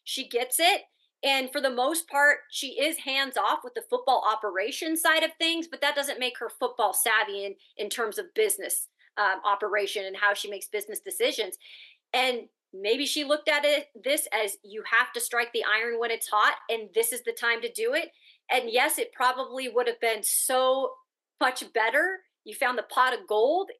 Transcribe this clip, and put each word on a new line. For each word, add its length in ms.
she 240
gets 320
it. 220
And 260
for 100
the 100
most 380
part, 300
she 300
is 180
hands 380
off 280
with 100
the 160
football 340
operation 720
side 280
of 160
things, 260
but 140
that 160
doesn't 240
make 180
her 100
football 460
savvy 500
in, 120
in 140
terms 260
of 160
business, 560
um, 260
operation 600
and 100
how 180
she 140
makes 200
business 320
decisions. 580
And 340
maybe 320
she 200
looked 260
at 160
it, 280
this 380
as 320
you 260
have 220
to 80
strike 320
the 120
iron 340
when 120
it's 180
hot, 260
and 240
this 180
is 120
the 80
time 280
to 100
do 220
it. 200
And 200
yes, 260
it 160
probably 560
would 200
have 120
been 220
so 720
much 360
better. 460
You 100
found 240
the 60
pot 280
of 140
gold 540